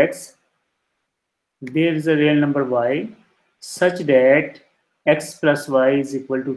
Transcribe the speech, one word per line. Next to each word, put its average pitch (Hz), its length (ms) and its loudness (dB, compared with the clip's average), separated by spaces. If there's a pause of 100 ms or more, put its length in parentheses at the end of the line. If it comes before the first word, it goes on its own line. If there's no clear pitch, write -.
X - 200 0 (1400)
there 156 320 -2
is 156 120 -4
a 160 100 2
real 147 280 2
number 143 180 0 (120)
Y 135 340 -2 (540)
such 180 380 -2 (100)
that 135 500 4 (460)
X 151 340 0
plus 147 280 0
Y 131 280 2
is 135 220 -4
equal 131 260 -6
to 135 120 -6